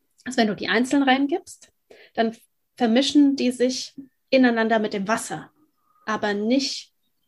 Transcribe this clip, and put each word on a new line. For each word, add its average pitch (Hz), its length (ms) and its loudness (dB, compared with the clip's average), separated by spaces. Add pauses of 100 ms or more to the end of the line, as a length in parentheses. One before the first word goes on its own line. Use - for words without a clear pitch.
(260)
also 254 100 -6
wenn 226 120 2
du 196 80 -4
die - 120 -8
einzeln 254 360 0
reingibst, 277 680 -2 (400)
dann 226 240 -2 (400)
vermischen 269 600 4
die 247 160 0
sich - 420 -4 (340)
ineinander 226 520 2
mit 214 120 -4
dem 196 160 -6
Wasser, 220 420 -6 (540)
aber 214 300 -4
nicht 233 560 -2 (380)